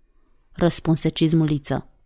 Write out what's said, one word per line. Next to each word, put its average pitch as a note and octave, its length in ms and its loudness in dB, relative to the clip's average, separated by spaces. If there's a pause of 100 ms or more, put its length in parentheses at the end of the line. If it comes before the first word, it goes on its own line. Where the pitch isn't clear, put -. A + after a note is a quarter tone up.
(520)
răspunse D#3+ 560 0
Cizmuliță. D#3 800 -2 (160)